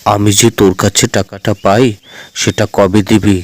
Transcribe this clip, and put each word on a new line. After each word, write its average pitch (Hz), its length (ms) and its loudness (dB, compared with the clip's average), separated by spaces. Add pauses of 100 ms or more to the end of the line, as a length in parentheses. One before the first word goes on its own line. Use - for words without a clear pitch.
আমি 104 260 0
যে 117 200 2
তোর 98 220 2
কাছে 104 340 -2
টাকাটা 104 460 -4
পাই, 107 400 0 (400)
সেটা - 400 -4
কবে 101 280 2
দিবি? 101 420 0